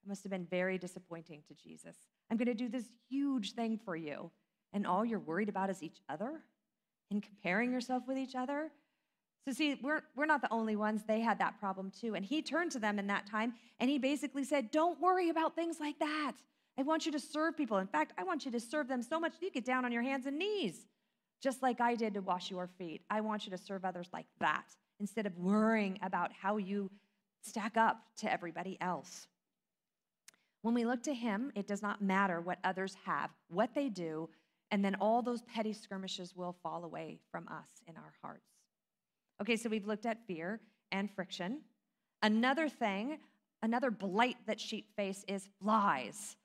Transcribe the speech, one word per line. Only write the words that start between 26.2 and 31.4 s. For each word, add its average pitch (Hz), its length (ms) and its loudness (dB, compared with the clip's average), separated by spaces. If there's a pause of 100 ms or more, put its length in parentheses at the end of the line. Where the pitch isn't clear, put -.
how 208 260 0
you 196 340 -2 (500)
stack 220 360 -4
up - 400 2
to - 140 0
everybody 165 480 -4
else." - 480 -4 (1300)
When 233 140 2
we 240 100 4
look 240 180 0
to 302 120 0
him, 233 400 -2